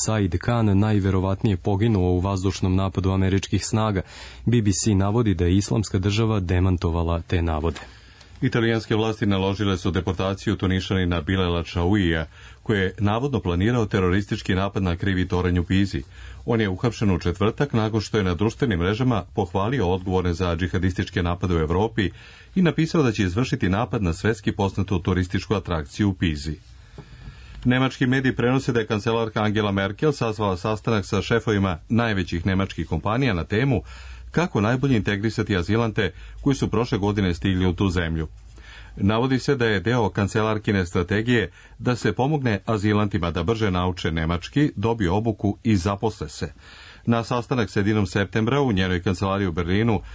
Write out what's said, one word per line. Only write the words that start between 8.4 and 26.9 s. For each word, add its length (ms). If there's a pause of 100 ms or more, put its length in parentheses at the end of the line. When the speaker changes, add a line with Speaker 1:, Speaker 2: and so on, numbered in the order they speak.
Speaker 2:
Italijanske 520
vlasti 320
naložile 500
su 140
deportaciju 680
Tunišanina 640
Bilela 420
Čauija, 640 (360)
koji 180
je 180
navodno 420
planirao 460
teroristički 680
napad 280
na 140
Krivi 320
toranj 300
u 60
Pizi. 380 (440)
On 140
je 80
uhapšen 420
u 80
četvrtak 540
nakon 280
što 180
je 60
na 100
društvenim 440
mrežama 460 (100)
pohvalio 540
odgovorne 440
za 240
džihadističke 640
napade 320
u 40
Evropi 520 (440)
i 80
napisao 400
da 100
će 100
izvršiti 460
napad 340
na 100
svetski 400
poznatu 460
turističku 560
atrakciju 540
u 60
Pizi. 420 (1080)